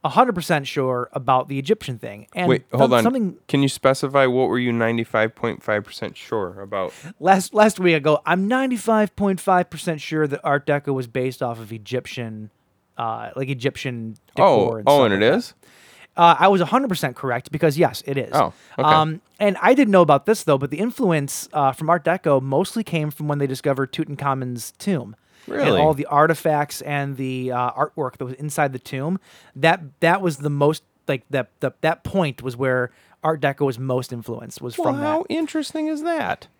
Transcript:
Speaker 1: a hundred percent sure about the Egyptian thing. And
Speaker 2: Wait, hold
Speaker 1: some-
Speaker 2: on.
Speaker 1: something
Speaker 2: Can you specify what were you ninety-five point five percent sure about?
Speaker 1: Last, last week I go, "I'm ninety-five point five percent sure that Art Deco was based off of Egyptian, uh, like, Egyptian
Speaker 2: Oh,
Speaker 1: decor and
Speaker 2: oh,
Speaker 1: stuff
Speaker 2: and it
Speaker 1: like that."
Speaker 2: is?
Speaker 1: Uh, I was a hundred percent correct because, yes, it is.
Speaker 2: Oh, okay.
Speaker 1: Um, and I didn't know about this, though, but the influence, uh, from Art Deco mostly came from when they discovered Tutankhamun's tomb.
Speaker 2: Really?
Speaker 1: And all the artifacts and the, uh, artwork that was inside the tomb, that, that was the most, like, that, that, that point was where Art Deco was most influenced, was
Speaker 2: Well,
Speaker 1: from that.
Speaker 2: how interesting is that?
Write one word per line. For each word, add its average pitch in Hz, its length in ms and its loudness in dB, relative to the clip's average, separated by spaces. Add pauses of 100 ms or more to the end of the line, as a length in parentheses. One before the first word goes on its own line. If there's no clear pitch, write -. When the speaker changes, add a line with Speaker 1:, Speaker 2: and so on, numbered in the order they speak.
Speaker 1:
a 156 60 -2
hundred 240 240 4
percent 160 340 -2
sure 127 460 -2
about 131 340 2
the 135 120 -4
Egyptian 135 400 -4
thing. 110 340 -14
And 175 160 0
Speaker 2:
Wait, 123 220 2
hold 131 180 2
Speaker 1:
some- 127 40 6
Speaker 2:
on. 117 100 6
Speaker 1:
something 233 340 0 (100)
Speaker 2:
Can 139 140 2
you 139 80 2
specify 135 560 2
what 127 240 2
were 123 100 0
you 123 140 -2
ninety-five 113 640 0
point 117 260 -6
five 104 220 -2
percent - 340 -12
sure 98 440 -6
about? 98 320 -6 (260)
Speaker 1:
Last, 185 340 2
last 214 260 2
week 175 160 4
I 151 40 -2
go, 151 260 2
"I'm 185 220 0
ninety-five 226 680 0
point 196 240 0
five 180 300 0
percent 156 320 -8
sure 156 260 0
that 139 160 -6
Art 143 220 0
Deco 143 280 -2
was 131 140 -4
based 127 360 -4
off 117 160 -6
of 110 120 -14
Egyptian, 110 760 -10 (480)
uh, 113 380 -6
like, 131 140 -6
Egyptian 120 680 -6 (220)
Speaker 2:
Oh, 151 240 6
Speaker 1:
decor 113 180 0
and 104 100 0
Speaker 2:
oh, 143 80 8
Speaker 1:
stuff 131 80 8
Speaker 2:
and 104 80 4
it 101 140 4
Speaker 1:
like 135 60 6
that." 214 40 2
Speaker 2:
is? - 160 -6 (640)
Speaker 1:
Uh, 170 200 8
I 180 120 6
was 196 100 4
a 170 60 2
hundred 254 240 0
percent 147 260 -4
correct 123 380 -6
because, 151 240 2
yes, 139 280 2
it 139 120 -4
is. 123 160 -6
Speaker 2:
Oh, 135 200 2 (240)
okay. 127 100 -2
Speaker 1:
Um, 156 340 4 (180)
and 202 220 2
I 226 120 6
didn't 254 180 4
know 185 100 8
about 147 240 4
this, 214 180 0
though, 139 140 2
but 131 120 -4
the 147 80 -6
influence, 180 760 -2
uh, 139 180 2
from 156 180 -6
Art 170 140 2
Deco 160 380 2
mostly 156 420 -2
came 151 280 -4
from 151 180 -6
when 143 100 -2
they 139 80 0
discovered 135 460 -4
Tutankhamun's 131 800 -6
tomb. 120 420 -6 (320)
Speaker 2:
Really? 285 220 0
Speaker 1:
And 98 80 4
all 156 160 4
the 143 140 -4
artifacts 151 720 2
and 143 340 -6
the, 127 380 -4
uh, 123 180 0
artwork 135 460 -4
that 127 80 -8
was 131 80 -10
inside 143 400 -4
the 127 40 -10
tomb, 147 440 -6 (340)
that, 165 240 2 (220)
that 175 200 2
was 160 180 -2
the 147 100 -4
most, 143 340 0 (240)
like, 135 220 -4
that, 131 180 -4 (140)
that, - 200 -6
that 160 220 -2
point 151 400 -4
was 123 140 -8
where 127 340 -2 (320)
Art 156 160 -2
Deco 139 260 -2
was 127 140 -4
most 127 320 -4
influenced, 117 500 -12
was - 160 -8
Speaker 2:
Well, 330 120 0
Speaker 1:
from 269 100 0
that. 294 60 -4
Speaker 2:
how 311 240 -2
interesting 311 580 -4
is 302 160 -6
that? 311 440 -4 (120)